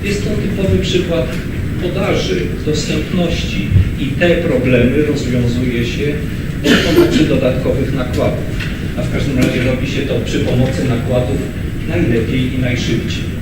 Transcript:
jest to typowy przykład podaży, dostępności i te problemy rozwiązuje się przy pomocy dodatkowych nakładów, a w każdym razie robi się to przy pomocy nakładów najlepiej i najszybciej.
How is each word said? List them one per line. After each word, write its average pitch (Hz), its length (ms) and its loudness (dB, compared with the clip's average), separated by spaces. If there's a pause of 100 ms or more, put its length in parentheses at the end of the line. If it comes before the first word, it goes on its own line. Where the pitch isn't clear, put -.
jest 202 200 -2
to 190 60 -2
typowy 190 480 0
przykład 170 500 0 (540)
podaży, 180 600 0 (240)
dostępności - 1000 0 (320)
i 139 60 -2
te 175 240 0
problemy 135 760 2
rozwiązuje 123 800 0
się - 200 -2 (580)
przy - 120 4
pomocy - 480 4
dodatkowych 127 680 0
nakładów, - 520 0 (520)
a - 40 -2
w - 100 -2
każdym 135 260 0
razie 127 260 2
robi 127 240 0
się - 140 -2
to - 120 -2 (120)
przy - 140 0
pomocy 123 500 2
nakładów 123 480 0 (520)
najlepiej 123 680 0
i 127 60 0
najszybciej. 123 600 0 (180)